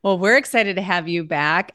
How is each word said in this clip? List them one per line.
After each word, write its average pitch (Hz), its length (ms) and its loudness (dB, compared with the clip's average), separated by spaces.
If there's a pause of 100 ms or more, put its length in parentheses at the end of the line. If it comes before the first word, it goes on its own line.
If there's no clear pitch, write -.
Well, 190 160 0
we're 202 180 2
excited 226 380 0
to 190 80 -4
have 175 240 -2
you 170 160 -4
back. 156 520 0